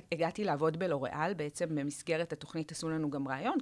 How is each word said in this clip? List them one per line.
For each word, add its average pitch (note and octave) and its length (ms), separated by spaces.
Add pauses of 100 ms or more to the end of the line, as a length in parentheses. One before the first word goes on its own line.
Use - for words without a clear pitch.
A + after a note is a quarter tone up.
(120)
הגעתי E3+ 320
לעבוד D#3+ 360
בלוריאל, D#3 540
בעצם D#3 420
במסגרת D#3 580
התוכנית D#3+ 380
עשו D#3+ 180
לנו D#3+ 200
גם C#3 180
ראיון, F#3 340